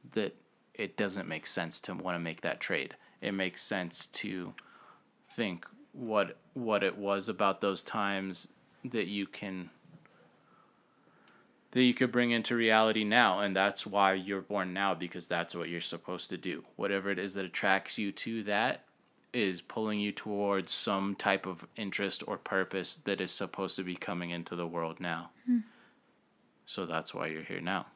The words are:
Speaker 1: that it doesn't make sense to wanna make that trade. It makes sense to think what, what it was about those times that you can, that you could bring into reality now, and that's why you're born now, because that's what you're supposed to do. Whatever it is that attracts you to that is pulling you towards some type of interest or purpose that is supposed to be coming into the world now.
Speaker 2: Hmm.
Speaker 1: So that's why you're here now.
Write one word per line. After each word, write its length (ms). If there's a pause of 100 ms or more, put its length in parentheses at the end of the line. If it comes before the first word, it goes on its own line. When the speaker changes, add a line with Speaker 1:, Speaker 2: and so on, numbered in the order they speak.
(100)
Speaker 1:
that 240 (380)
it 240
doesn't 300
make 180
sense 360
to 140
wanna 240
make 220
that 180
trade. 360 (260)
It 100
makes 300
sense 460
to 460 (760)
think 360 (280)
what, 440 (160)
what 300
it 140
was 300
about 340
those 200
times 680 (360)
that 220
you 180
can, 460 (2000)
that 120
you 100
could 180
bring 200
into 240
reality 480
now, 360
and 160
that's 300
why 280
you're 280
born 320
now, 200
because 340
that's 280
what 140
you're 120
supposed 480
to 80
do. 260 (120)
Whatever 340
it 100
is 140
that 120
attracts 520
you 140
to 320
that 400 (500)
is 280
pulling 380
you 120
towards 600
some 440
type 300
of 200 (100)
interest 500
or 120
purpose 680
that 160
is 120
supposed 440
to 80
be 120
coming 340
into 260
the 120
world 320
now. 320 (140)
Speaker 2:
Hmm. 140 (1040)
Speaker 1:
So 200
that's 280
why 140
you're 160
here 180
now. 340